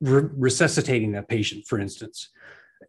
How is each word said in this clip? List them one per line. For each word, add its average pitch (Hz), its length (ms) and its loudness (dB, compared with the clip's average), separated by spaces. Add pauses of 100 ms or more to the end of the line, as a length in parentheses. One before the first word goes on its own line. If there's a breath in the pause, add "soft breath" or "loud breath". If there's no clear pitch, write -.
re-, 139 320 4
resuscitating 127 800 2
that 101 160 -8
patient, 107 360 -4
for 113 140 -2
instance. - 480 -10 (600 soft breath)